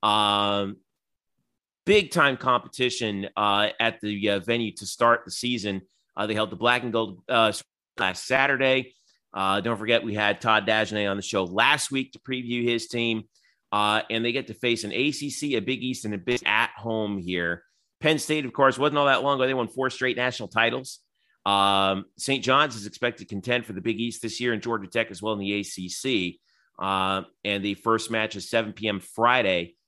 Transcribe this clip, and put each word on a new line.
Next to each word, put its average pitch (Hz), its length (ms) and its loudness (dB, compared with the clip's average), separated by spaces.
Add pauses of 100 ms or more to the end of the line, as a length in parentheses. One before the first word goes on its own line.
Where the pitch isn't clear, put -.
Um, 101 720 2 (1080)
big 202 240 4
time 139 260 4
competition, 120 1000 0
uh, 104 320 4 (100)
at 113 220 0
the, 104 260 -2
uh, 101 120 2
venue 117 320 -2
to - 120 -14
start 117 400 2
the 92 60 -16
season. 104 500 -2 (340)
Uh, 104 120 -4
they 107 80 -2
held 107 160 0
the 104 60 -12
Black 120 260 2
and 120 100 -6
Gold, 104 340 -4
uh, 113 260 4 (460)
last 95 280 -4
Saturday. 131 680 2 (400)
Uh, 98 260 2
don't 113 160 0
forget, 110 260 2
we 110 120 -4
had 104 260 2
Todd 110 260 4
Dagenais 107 440 0
on 98 60 0
the 101 60 -6
show 98 220 0
last 117 460 2
week 135 220 -4
to - 60 -20
preview 120 460 -4
his 120 240 0
team. 117 360 -2 (460)
Uh, 104 300 2 (100)
and 113 140 -2
they 120 80 -2
get 131 140 -4
to 107 80 -12
face 117 300 -2
an 107 80 -6
A 139 200 0
C 143 160 -6
C, 139 280 -4
a 110 40 0
Big 117 220 -4
East, 127 220 -6
and 104 100 -4
a 104 40 -6
Big 120 280 -2
at 110 300 2
home 110 420 -4
here. 87 440 -4 (380)
Penn 156 180 2
State, 156 280 -4
of 117 60 -10
course, 135 260 4
wasn't 147 200 2
all 143 80 4
that 131 160 4
long 139 160 0
ago. 127 80 2
They 131 80 0
won 120 140 -2
four 131 220 -4
straight 127 260 -2
national 120 320 -4
titles. 117 520 0 (440)
Um, 98 600 2 (100)
Saint 135 260 -2
John's 131 320 2
is 104 120 -10
expected 113 420 -6
to - 60 -12
contend 120 320 -2
for 107 80 -10
the 92 80 -8
Big 113 180 -2
East 117 220 -6
this 113 180 -8
year, 120 120 -2
and 104 100 -4
Georgia 110 240 -4
Tech 113 240 -2
as 92 100 -14
well 110 140 -2
in 101 40 -6
the 98 160 -2
A 104 80 -2
C 90 260 -10
C. 95 520 -4 (380)
Uh, 95 440 0 (220)
and 101 180 -2
the 101 120 -2
first 113 360 0
match 110 260 -2
is 95 120 -10
seven 110 240 0
P 110 160 -4
M 101 120 -2
Friday 101 760 2 (120)